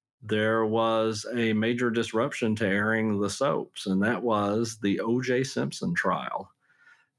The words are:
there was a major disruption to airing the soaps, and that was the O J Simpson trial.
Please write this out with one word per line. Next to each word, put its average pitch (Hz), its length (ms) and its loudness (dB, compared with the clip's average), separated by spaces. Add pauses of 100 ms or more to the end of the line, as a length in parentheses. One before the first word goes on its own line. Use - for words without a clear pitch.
(200)
there 110 460 2
was 110 580 2 (100)
a 113 180 2
major 117 380 2
disruption 113 640 0
to 110 100 0
airing 107 540 2
the 101 100 0
soaps, - 560 -2
and 135 160 2
that 113 200 0
was 110 600 0
the 101 180 2
O 117 220 0
J 127 220 0
Simpson 139 500 -4
trial. 80 560 -2 (680)